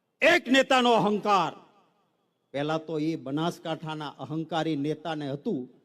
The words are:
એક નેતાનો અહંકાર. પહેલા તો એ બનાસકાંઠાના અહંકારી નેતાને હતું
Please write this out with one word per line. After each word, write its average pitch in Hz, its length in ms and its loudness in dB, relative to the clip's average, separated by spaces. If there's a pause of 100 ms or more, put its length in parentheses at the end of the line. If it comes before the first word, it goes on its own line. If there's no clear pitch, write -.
(220)
એક 330 260 4
નેતાનો 254 440 4
અહંકાર. 202 640 2 (1000)
પહેલા 147 260 -2
તો 156 220 -6
એ 156 160 -2
બનાસકાંઠાના 156 920 -6
અહંકારી 156 680 -4
નેતાને 151 560 -4
હતું 139 380 -6 (160)